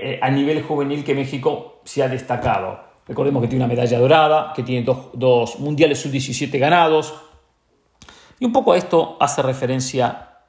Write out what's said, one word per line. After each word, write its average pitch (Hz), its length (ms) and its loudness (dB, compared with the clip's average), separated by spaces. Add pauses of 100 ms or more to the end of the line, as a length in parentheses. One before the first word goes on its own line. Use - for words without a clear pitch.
(140)
eh, - 80 -8
a 123 100 0
nivel 143 320 0
juvenil 143 400 -4
que 143 100 0
México 135 680 -4
se - 180 -4
ha 131 60 2
destacado. 120 720 -4 (260)
Recordemos 135 360 -2
que 117 80 0
tiene 131 160 0
una 123 80 -2
medalla 120 260 0
dorada, 156 560 4
que 131 80 -6
tiene 123 220 -4
dos, 131 260 -2
dos 120 480 2
mundiales 143 400 2
sub 143 120 -6
diecisiete 135 460 -4
ganados, 156 560 2 (1300)
y 254 60 -2
un 233 80 0
poco 254 180 4
a 175 60 6
esto 170 420 0
hace - 220 0
referencia 127 880 -2 (200)